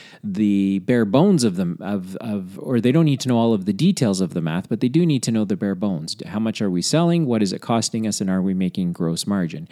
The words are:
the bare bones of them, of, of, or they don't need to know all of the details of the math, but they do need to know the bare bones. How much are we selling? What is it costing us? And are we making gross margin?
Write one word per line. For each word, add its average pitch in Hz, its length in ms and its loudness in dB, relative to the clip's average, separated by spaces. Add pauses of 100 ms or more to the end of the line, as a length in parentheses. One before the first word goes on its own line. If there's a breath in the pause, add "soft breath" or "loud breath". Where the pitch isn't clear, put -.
(220 loud breath)
the 98 560 0
bare 117 260 2
bones 151 380 4
of 98 140 2
them, 87 240 -2
of, 95 380 -6
of, 98 420 -8
or 123 200 0
they 123 120 4
don't 165 120 6
need 143 160 2
to 127 80 -4
know 120 80 2
all 117 160 4
of 98 120 0
the 101 80 0
details 113 480 2
of 90 120 -2
the 87 80 -2
math, 82 280 -2
but 110 100 -2
they 127 100 0
do 160 160 2
need 147 200 0
to 120 80 -2
know 110 120 2
the 98 120 -2
bare 98 180 -2
bones. 90 400 -4 (100)
How 87 140 -6
much 110 240 -2
are 101 80 0
we 87 120 0
selling? 170 440 2
What 113 160 2
is 92 100 0
it 90 80 -6
costing 113 460 -2
us? 104 140 -4
And 98 100 -2
are 95 100 0
we 95 140 0
making 92 380 -2
gross 82 340 -2
margin? 85 460 -4